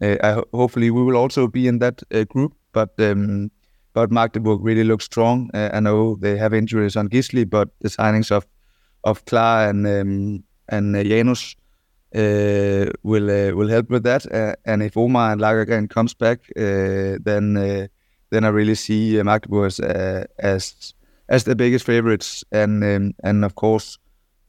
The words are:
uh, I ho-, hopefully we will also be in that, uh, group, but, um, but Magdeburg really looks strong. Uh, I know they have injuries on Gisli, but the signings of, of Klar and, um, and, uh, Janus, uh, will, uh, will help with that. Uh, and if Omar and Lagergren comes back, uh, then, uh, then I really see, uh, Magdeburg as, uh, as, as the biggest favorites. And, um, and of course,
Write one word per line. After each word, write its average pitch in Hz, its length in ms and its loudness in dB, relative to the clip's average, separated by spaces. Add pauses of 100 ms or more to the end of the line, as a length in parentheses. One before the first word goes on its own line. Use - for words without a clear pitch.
uh, 101 220 0
I 107 100 4
ho-, 107 220 -4
hopefully 117 360 2
we 120 120 2
will 127 140 2
also 127 320 2
be 127 200 0
in 120 120 0
that, 123 220 -2 (120)
uh, 110 100 2
group, 135 300 -4 (180)
but, 110 260 -2
um, 101 520 0 (420)
but 113 180 2
Magdeburg 110 520 0
really 110 220 2
looks 110 200 0
strong. 120 480 0
Uh, 104 200 -4
I 107 80 -2
know 107 360 2
they 101 220 -2
have 107 160 0
injuries 107 420 0
on 104 120 -2
Gisli, 120 400 0
but 104 200 0 (120)
the 107 100 -4
signings 107 400 0
of, 101 160 0 (580)
of 104 220 -2
Klar 113 420 2
and, 101 180 -2
um, 98 560 -4 (280)
and, 101 260 0
uh, 101 80 0
Janus, 117 500 0 (600)
uh, 101 760 0 (120)
will, 104 280 0
uh, 101 240 2
will 104 140 0
help 113 220 0
with 120 120 0
that. 123 300 0
Uh, 107 220 -2 (100)
and 107 180 -2
if 107 140 -6
Omar 120 360 2
and 104 80 -4
Lagergren 107 500 0
comes 117 240 0
back, 117 260 0 (160)
uh, 98 680 -2
then, 104 340 0
uh, 98 300 -2 (440)
then 110 140 2
I 110 40 2
really 107 260 2
see, 107 460 0
uh, 101 40 0
Magdeburg 104 420 0
as, 95 120 -6
uh, 92 460 -4 (140)
as, - 560 -4 (340)
as 127 160 2
the 127 100 0
biggest 123 300 2
favorites. 117 680 -2
And, 107 320 0
um, 101 400 0
and 104 220 2
of 98 120 -4
course, 110 420 0 (500)